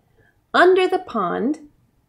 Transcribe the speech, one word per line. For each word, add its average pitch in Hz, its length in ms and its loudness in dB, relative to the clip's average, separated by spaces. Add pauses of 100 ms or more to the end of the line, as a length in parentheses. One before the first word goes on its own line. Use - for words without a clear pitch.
(540)
Under 370 340 4
the - 120 -2
pond, 196 600 -6 (500)